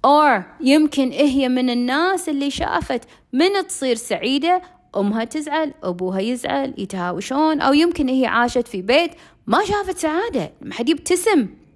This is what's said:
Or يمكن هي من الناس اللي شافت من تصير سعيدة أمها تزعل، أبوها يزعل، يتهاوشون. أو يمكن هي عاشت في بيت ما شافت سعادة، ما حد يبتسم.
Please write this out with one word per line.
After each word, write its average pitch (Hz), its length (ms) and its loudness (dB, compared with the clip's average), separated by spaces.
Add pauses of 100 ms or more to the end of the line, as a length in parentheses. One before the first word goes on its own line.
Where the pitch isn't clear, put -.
Or 277 360 4 (180)
يمكن 277 500 2
هي 262 380 2
من 254 220 0
الناس 294 580 0
اللي 285 220 -2
شافت - 540 -4 (280)
من 381 360 2
تصير 247 280 -2
سعيدة 277 640 -2 (340)
أمها 208 280 0
تزعل، 302 580 -4
أبوها 185 380 -4
يزعل، 254 580 -4
يتهاوشون. 190 840 -2
أو 269 120 4
يمكن 311 360 2
هي 262 180 2
عاشت 240 420 0
في 185 140 -8
بيت 285 280 2 (360)
ما 339 180 2
شافت 392 340 -2
سعادة، 320 600 -2
ما - 140 -12
حد 233 140 -2
يبتسم. 349 600 2 (280)